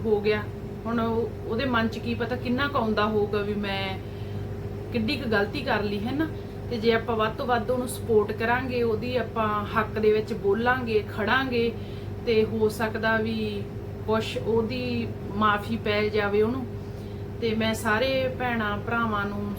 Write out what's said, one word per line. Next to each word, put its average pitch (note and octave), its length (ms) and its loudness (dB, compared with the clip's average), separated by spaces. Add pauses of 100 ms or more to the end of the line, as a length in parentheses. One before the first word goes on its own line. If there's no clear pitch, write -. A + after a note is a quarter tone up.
ਹੋ G#3+ 160 4
ਗਿਆ। G#3+ 220 2 (440)
ਹੁਣ A#3 140 0
ਉਹ, A3+ 280 0 (180)
ਉਹਦੇ A3+ 200 0
ਮਨ A3+ 220 2
ਚ G#3 100 -4
ਕੀ A#3 160 -2
ਪਤਾ A#3 220 -2
ਕਿੰਨਾ B3 320 0
ਕੁ C#4 100 0
ਆਉਂਦਾ G#3+ 280 2
ਹੋਊਗਾ G#3 360 2
ਵੀ G3+ 140 -2
ਮੈਂ G3 400 -2 (960)
ਕਿੱਡੀ A#3+ 240 0
ਕੁ B3 140 -4
ਗਲਤੀ G#3 320 2
ਕਰ A3 200 0
ਲਈ G#3 160 -2
ਹੈ A3 140 -2
ਨਾ। D#4 160 0 (420)
ਤੇ A#3+ 60 -2
ਜੇ A3+ 160 4
ਆਪਾਂ A3+ 240 0
ਵੱਧ A3 200 0
ਤੋਂ C#4 100 -4
ਵੱਧ A#3 240 2
ਉਹਨੂੰ B3+ 180 0
ਸਪੋਰਟ G#3 440 2
ਕਰਾਂਗੇ, A#3+ 500 0
ਉਹਦੀ A3+ 340 0
ਆਪਾਂ A3 320 0 (260)
ਹੱਕ A3 240 0
ਦੇ G#3+ 140 6
ਵਿੱਚ G#3+ 220 2
ਬੋਲਾਂਗੇ, A3 760 2
ਖੜਾਂਗੇ, A#3 640 2 (540)
ਤੇ A3 180 6
ਹੋ G#3+ 260 2
ਸਕਦਾ A3 480 0
ਵੀ A3 440 -2 (440)
ਕੁਛ G#3+ 320 0
ਉਹਦੀ A#3 680 0 (300)
ਮਾਫੀ G#3+ 480 2
ਪੈ G#3 240 2
ਜਾਵੇ G#3 340 2
ਉਹਨੂੰ। A#3+ 220 0 (760)
ਤੇ A3+ 140 0
ਮੈਂ A3 220 2
ਸਾਰੇ A3+ 320 2 (300)
ਭੈਣਾਂ A3+ 400 0
ਭਰਾਵਾਂ G#3+ 480 0
ਨੂੰ, G3+ 320 -4